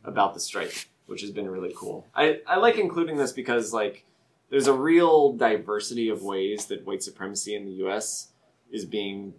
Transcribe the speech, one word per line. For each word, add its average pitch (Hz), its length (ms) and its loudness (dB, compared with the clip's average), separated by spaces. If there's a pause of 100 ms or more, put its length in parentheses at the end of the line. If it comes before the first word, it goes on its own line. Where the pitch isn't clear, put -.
about 101 300 0
the 92 80 -10
strike, - 480 -8 (160)
which - 160 -12
has 104 100 -10
been 98 180 -8
really 92 240 -8
cool. - 400 -12
I, 151 320 2
I 180 120 0
like 226 200 4
including 170 380 0
this 139 160 0
because, 120 400 -2
like, 104 320 -4 (460)
there's 135 180 2
a 139 60 8
real 156 580 6
diversity 113 800 0
of 98 120 -2
ways 98 440 -2
that - 200 -8
white 120 160 -6
supremacy 101 540 -8
in 101 80 -8
the 98 80 -10
U 95 180 -4
S - 380 -6 (420)
is 104 140 -8
being 98 560 -8